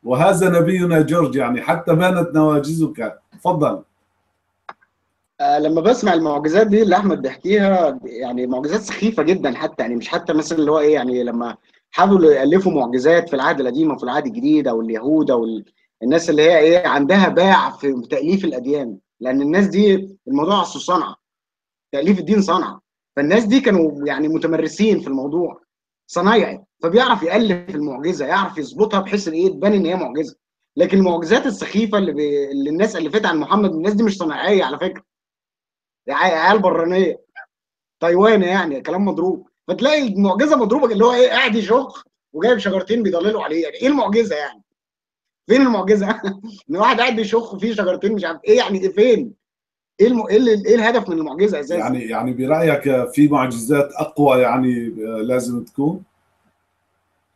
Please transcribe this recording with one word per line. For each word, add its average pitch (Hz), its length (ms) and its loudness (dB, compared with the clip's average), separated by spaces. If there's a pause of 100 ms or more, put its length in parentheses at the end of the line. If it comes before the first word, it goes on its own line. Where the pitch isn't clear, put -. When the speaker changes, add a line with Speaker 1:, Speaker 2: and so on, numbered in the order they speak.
Speaker 1:
وهذا 175 560 2
نبينا 175 420 2
جورج، 151 340 0
يعني: 123 260 -2
"حتى 165 320 0
بانت 175 400 0
نواجذك". 147 840 0 (140)
تفضل. 147 500 -2 (1600)
Speaker 2:
آه، 143 180 2
لما 156 220 0
بسمع 196 340 2
المعجزات 156 520 2
دي 214 160 4
اللي 196 140 4
أحمد 180 260 0
بيحكيها، 180 800 0
يعني 123 420 -6
معجزات 147 340 -4
سخيفة 214 420 -4
جدًا 147 320 0
حتى، - 280 -6
يعني 120 140 -4
مش 117 120 -8
حتى 170 240 -4
مثلًا 156 260 -2
اللي 147 120 0
هو 156 80 4
إيه، 151 160 4
يعني 123 300 -2
لما 117 320 -6 (340)
حاولوا 180 420 6
يألفوا 165 400 2
معجزات 139 560 2
في 143 80 -4
العهد 143 240 0
القديم 139 300 0
وفي 123 140 -6
العهد 135 220 -4
الجديد، 135 420 0
أو 113 120 0
اليهود 127 500 0
أو 117 140 2
ال-، 110 200 -6 (380)
الناس 160 280 0
اللي 151 120 2
هي 170 160 6
إيه 165 300 4
عندها 165 400 2
باع 175 420 2
في 131 400 -4
تأليف 175 340 -2
الأديان، 131 520 -4 (240)
لأن 127 220 -2
الناس 180 240 2
دي 190 500 0 (120)
الموضوع 165 340 0
أصله 139 200 -8
صنعة، 175 340 -4 (760)
تأليف 170 260 0
الدين 196 240 0
صنعة، - 380 -2 (360)
فالناس 170 280 2
دي 247 160 2
كانوا 160 460 0
يعني 147 220 -4
متمرسين 160 720 -2
في 127 60 -12
الموضوع، 143 540 -6 (460)
صنايعي، 202 560 0 (200)
فبيعرف 220 400 2
يألف 190 520 -2
المعجزة، 147 520 -6
يعرف 185 320 -2
يظبطها 190 420 -2
بحيث 196 280 -4
إن 156 60 -6
إيه 180 140 2
تبان 208 240 0
إن 190 140 2
هي 180 100 -2
معجزة. 151 400 -6 (400)
لكن 180 220 2
المعجزات 180 480 2
السخيفة 208 520 -2
اللي 180 140 0
بي-، 143 380 -2
اللي 139 200 -4
الناس 190 260 -2
ألفتها 175 320 -2
عن 160 100 0
محمد، 190 320 0
الناس 170 240 -2
دي 208 80 2
مش 202 140 0
صناعية 165 480 0
على 139 140 -6
فكرة، 175 240 -8 (1040)
دي 135 60 -8
عي-، 165 220 0
عيال 180 240 4
برانية، 175 600 0 (800)
تايوان 190 420 4
يعني، 175 380 -2
كلام 180 240 -4
مضروب. 175 440 -4 (200)
فتلاقي 262 400 0
المعجزة 202 480 0
مضروبة 233 360 0
اللي 202 120 2
هو 247 80 4
إيه 247 180 4
قاعد 240 240 0
يشخ 233 500 -2 (280)
وجايب 208 260 0
شجرتين 196 440 -2
بيضللوا 196 400 -2
عليه، 156 200 -4
يعني 147 140 -8
إيه 254 120 -2
المعجزة 214 480 0
يعني؟ 143 260 -10 (840)
فين 254 160 4
المعجزة؟ 202 460 2
<laughs> 220 120 -4 (500)
إن 160 60 -4
واحد 226 240 2
قاعد 247 160 0
بيشخ 226 380 -4
وفيه 220 180 -4
شجرتين 196 420 -2
مش 185 100 -4
عارف 165 200 -8
إيه، 214 120 4
يعني 196 240 0
إيه 190 120 -2
فين؟ 202 400 2 (680)
إيه 208 60 6
الم-، 233 200 0
إيه 196 100 2
ال-، 220 300 2
إيه 208 80 6
الهدف 233 340 2
من 165 100 -4
المعجزة 160 420 -2
أساسًا؟ 139 140 -6
Speaker 1:
يعني، 123 340 -4
يعني 117 240 -4
برأيك 139 760 0
في 143 180 4
معجزات 127 640 0
أقوى 139 480 2
يعني، 123 460 0
آه، 110 360 -8
لازم 120 420 -4
تكون؟ 160 380 -4 (1300)